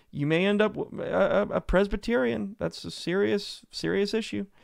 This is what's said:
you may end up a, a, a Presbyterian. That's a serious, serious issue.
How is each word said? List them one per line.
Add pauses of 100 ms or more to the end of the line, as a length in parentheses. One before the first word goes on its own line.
you
may
end
up
a,
a, (160)
a
Presbyterian.
That's
a
serious,
serious
issue. (160)